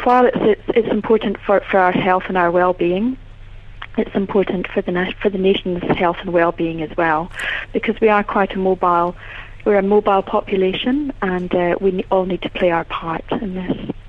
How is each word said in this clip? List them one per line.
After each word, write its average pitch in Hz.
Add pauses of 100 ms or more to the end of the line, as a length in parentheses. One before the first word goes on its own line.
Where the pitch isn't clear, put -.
while 247
it's, -
it's, 214
it's 220
important 214
for, 196
for -
our 180
health 185
and 185
our 170
well-being, 180 (800)
it's -
important 190
for 202
the -
na-, 180
for 214
the 196
nation's 190 (160)
health 175
and 190
well-being 170
as 151
well, 165 (420)
because -
we 220
are 208
quite 202
a -
mobile, 180 (500)
we're 208
a 196
mobile 202
population, 214 (120)
and, 180
uh, 175
we 196
ne-, 185
all 190
need 180
to -
play 180
our 165
part -
in 196
this. - (140)